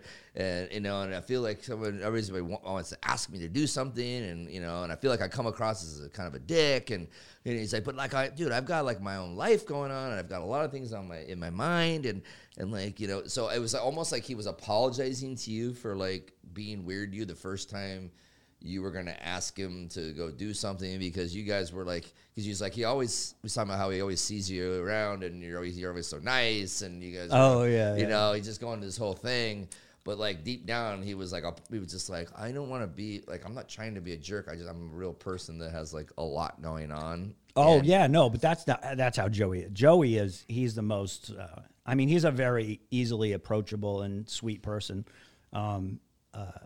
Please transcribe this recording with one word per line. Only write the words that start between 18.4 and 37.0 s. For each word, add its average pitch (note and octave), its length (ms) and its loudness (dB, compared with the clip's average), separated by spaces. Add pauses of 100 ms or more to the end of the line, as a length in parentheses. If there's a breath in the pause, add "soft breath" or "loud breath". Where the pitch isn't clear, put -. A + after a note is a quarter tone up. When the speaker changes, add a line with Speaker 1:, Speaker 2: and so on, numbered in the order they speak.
Speaker 1:
you F#2 220 -4
were F#2+ 80 -2
gonna F2 300 -6
ask F2+ 360 -4
him F2+ 300 -6
to D#2+ 280 -8
go E2 180 -6
do G2+ 200 -6
something, F#2+ 460 -4
because F2 340 -2
you G#2 120 -6
guys G2 280 -2
were F#2 120 -6
like, F2 180 -2 (320 soft breath)
'cause G#2+ 100 -6
he's G2+ 160 -4
like, G2 140 -2
he A#2+ 80 -2
always, B2 580 0
we - 60 -10
was G#2 80 -4
talking G#2+ 160 0
about G2 80 -2
how G2 120 2
he F#2+ 100 0
always G2 200 0
sees G2 300 -2
you F2+ 320 0
around G#2 400 0
and F2 180 -6
you're F2 180 -6
always, F2+ 200 -4
you're F2+ 120 -4
always F2 180 -4
so D#2 100 -8
nice A2 640 2
and F2 180 -8
you F2+ 160 -10
guys F2+ 140 -6
Speaker 2:
Oh, B2+ 320 8
Speaker 1:
are, A#2+ 60 4
Speaker 2:
yeah, A2 260 4
Speaker 1:
you G#2 80 4
Speaker 2:
yeah. G#2 60 4
Speaker 1:
know, G#2 240 4
he's G#2 140 0
just A2 140 -8
going A#2 200 -6
this G2 160 -8
whole G#2+ 160 0
thing. A2 560 -2 (340 loud breath)
But, G2+ 160 -4
like, G2+ 240 -2
deep A#2+ 240 -6
down, A2 380 -2
he G2+ 100 -4
was F#2+ 180 -6
like, E2+ 120 -6 (260)
he A2+ 80 -4
was F2+ 140 -8
just F2+ 180 -8
like, E2+ 260 -6
"I A2 140 -6
don't C#3 180 -6
wanna B2 200 -4
be, G2+ 400 -8
like, F2 160 -10
I'm G#2+ 100 -10
not B2 140 -10
trying A2 260 -8
to G2 60 -6
be F2 140 -6
a - 20 -8
jerk. F2+ 340 -6
I E2 60 -8
just, E2+ 120 -10
I'm E2+ 240 -10
a D#2 40 -10
real F2+ 180 -4
person F2+ 440 -8
that E2 120 -6
has, D#2+ 240 -8
like, D2+ 240 -8
a D#2 60 -2
lot D2+ 360 -2
going D#2+ 300 -6
on." E2 460 -6 (180)